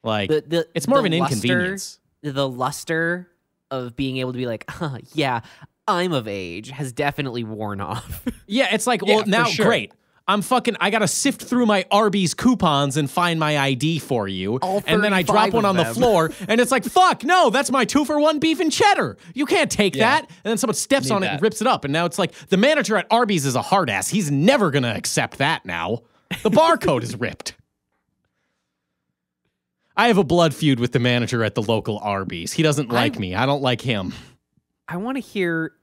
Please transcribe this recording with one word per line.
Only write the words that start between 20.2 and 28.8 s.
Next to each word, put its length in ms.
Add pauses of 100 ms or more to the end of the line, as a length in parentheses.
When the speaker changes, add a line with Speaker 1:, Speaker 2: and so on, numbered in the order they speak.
Speaker 1:
that." 80
And 220
then 80
someone 160
steps 340
Speaker 3:
Need 60
Speaker 1:
on 80
it 40
Speaker 3:
that. 60
Speaker 1:
and 100
rips 180
it 60
up. 180
And 80
now 120
it's 140
like, 140 (160)
the 80
manager 400
at 140
Arby's 360
is 80
a 80
hard 260
ass. 200
He's 220
never 400
gonna 240
accept 440
that 260
now. 360 (420)
The 80
barcode 520
is 160
ripped. 360 (2500)